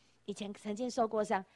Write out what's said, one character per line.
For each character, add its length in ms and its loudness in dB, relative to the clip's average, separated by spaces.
以 80 -6
前 200 -8
曾 220 -6
经 160 -4
受 160 4
过 160 2
伤， 200 2